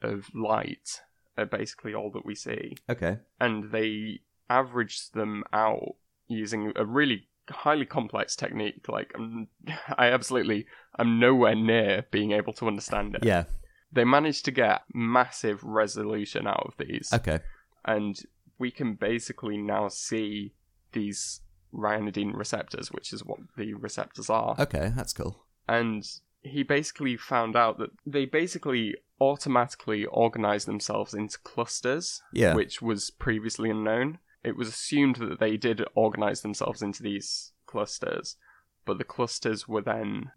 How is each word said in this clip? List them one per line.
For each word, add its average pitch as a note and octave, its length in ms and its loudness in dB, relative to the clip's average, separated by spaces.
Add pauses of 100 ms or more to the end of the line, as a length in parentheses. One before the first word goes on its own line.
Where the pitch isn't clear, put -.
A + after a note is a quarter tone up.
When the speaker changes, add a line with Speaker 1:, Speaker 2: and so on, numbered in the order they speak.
Speaker 1:
of G#2 320 -4
light A2 680 -2 (360)
are G#2+ 100 0
basically G#2+ 480 -6
all G#2+ 160 -4
that - 160 -10
we G#2 80 -6
see. - 420 -8 (140)
Speaker 2:
Okay. G2+ 280 -2 (200)
Speaker 1:
And G#2+ 320 0
they A2 520 -2 (280)
average B2 600 0
them G#2+ 400 -2
out A2 420 2 (320)
using G#2+ 480 -4
a A2 100 0
really A#2+ 440 2 (220)
highly D3 360 0
complex A2 500 -2
technique. - 520 -6
Like, G#2+ 260 -4
I'm, A2+ 320 -8 (260)
<laughs> D3 240 -6
I A#2+ 120 6
absolutely, A#2+ 580 2 (320)
I'm A#2 220 4
nowhere A#2+ 340 8
near A2 560 4
being G#2 220 2
able G#2 220 0
to - 120 -4
understand G#2 480 -2
it. - 100 -2
Speaker 2:
Yeah. F#2 200 4 (480)
Speaker 1:
They B2 120 6
managed C#3+ 420 6
to D3 40 0
get A#2+ 320 4 (100)
massive A#2 720 2
resolution G#2+ 840 0
out - 180 0
of - 100 -12
these. - 380 -6
Speaker 2:
Okay. E2 240 2 (460)
Speaker 1:
And G#2 360 0 (380)
we B2 120 -4
can A2+ 260 -4
basically A2+ 600 -4
now G#2 320 0
see G#2 640 -4 (400)
these - 480 -6 (320)
ryanodine G#2 640 -2
receptors, - 560 -6
which - 220 -10
is A2 100 -10
what G#2+ 140 -8 (180)
the A2 160 -6
receptors - 560 -8
are. A2+ 300 2
Speaker 2:
Okay, G#2 360 0
that's - 200 -4
cool. - 320 -8 (200)
Speaker 1:
And A2+ 380 0 (380)
he C#3 220 -4
basically C#3+ 520 0
found A#2 400 0
out A#2 220 4
that A2 100 -4 (160)
they C#3 220 0
basically C#3 680 0 (440)
automatically A#2+ 680 2
organize A2 600 2
themselves G#2 480 -4
into G#2 240 -6
clusters, - 840 -4 (120)
Speaker 2:
Yeah. G2 220 6
Speaker 1:
which - 280 0
was A2 280 -2
previously A2 600 -2
unknown. A2+ 480 0 (260)
It A#2 120 -4
was A2+ 120 -4
assumed C#3 480 2
that A#2 240 -4
they A2 160 2
did A2+ 260 0 (120)
organize G#2+ 480 2
themselves G#2+ 400 -4
into G2+ 200 -6
these G2+ 500 -6 (140)
clusters, - 720 -6 (480)
but F#2+ 140 -2
the - 60 -6
clusters - 640 -4
were A2 140 -2
then A2 540 -4